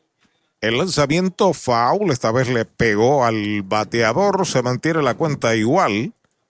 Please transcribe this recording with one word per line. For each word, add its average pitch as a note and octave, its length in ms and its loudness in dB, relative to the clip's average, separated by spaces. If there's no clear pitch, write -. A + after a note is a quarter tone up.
El A2+ 160 0
lanzamiento F3 720 0
foul, C#3 580 0
esta B2 220 0
vez B2 160 0
le A#2+ 160 0
pegó A#2 640 2
al G#2 360 -2
bateador, A#2 840 0
se C3 160 0
mantiene D3 400 -2
la B2 120 0
cuenta C#3 400 -2
igual. C3+ 600 0